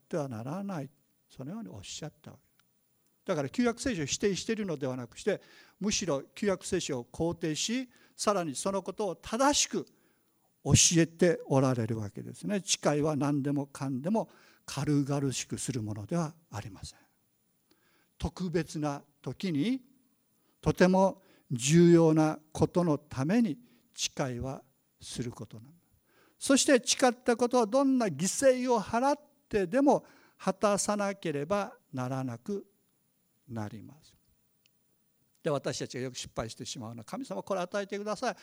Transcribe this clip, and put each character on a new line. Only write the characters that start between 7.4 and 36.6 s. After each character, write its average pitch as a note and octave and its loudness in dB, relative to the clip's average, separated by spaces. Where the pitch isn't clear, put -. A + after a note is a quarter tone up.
し、 B3 -4
さ G#3+ 0
ら F3+ 0
に D3 -6
そ G3+ -4
の G3 -4
こ A3 -10
と G#3 -4
を E3 -6
正 C4+ 2
し - 2
く F3 -4
教 C#3+ 2
え D#3+ 6
て E3 2
お C3+ 4
ら C3 4
れ A#2 -2
る A2+ -4
わ G#2 -8
け B2 -14
で A#2+ -14
す - -14
ね。 F#3+ -2
誓 - 0
い D3 2
は D#3 0
何 C#3+ 0
で C#3+ -2
も C#3+ -2
か C#3 -8
ん C3 -4
で D3 -6
も G#3 -2
軽 C#3+ 0
々 C#3 -2
し - -6
く - -8
す - -6
る A#2 -4
も G#2+ -6
の G#2 -10
で E3+ -4
は E3 -2
あ G#2 -8
り G#2 -10
ま F2+ -18
せ - -16
ん。 - -20
特 F3 -6
別 E3 -4
な D3 -4
時 D#3+ -6
に、 G3 0
と D#3 2
て F3+ 6
も F#3 4
重 D3+ 8
要 E3 8
な D#3 2
こ D#3 2
と F3+ 2
の D3+ 2
た - -6
め G#3 2
に F3 -2
誓 C3 -4
い - -8
は C3 -8
す - -10
る A#2+ -6
こ A#2 -16
と - -18
な A2 -20
の。 C3+ -20
そ - 2
し - 2
て C#4 6
誓 - 2
っ A#3+ 4
た A#3 -2
こ A#3+ 0
と B3+ 0
は A#3+ 4
ど B3+ 2
ん C4+ 4
な A#3 0
犠 D3 -4
牲 B3+ 2
を A3+ 2
払 C4 0
っ - -8
て G3+ 0
で A3+ 0
も B3+ 6
果 F#3+ 0
た G3+ 2
さ G#3 -2
な G3+ -2
け E3+ -4
れ C#3+ -4
ば G3+ -2
な B2+ -4
ら C3 -4
な A#2+ -6
く - -8
な A2 -6
り G#2 -16
ま G2+ -20
す。 - -20
で、 E3 -4
私 C#3+ -4
た C#3 -8
ち - -14
が B2 -6
よ C3 -8
く B2 -18
失 - -12
敗 A#2+ -8
し - -14
て B2+ -14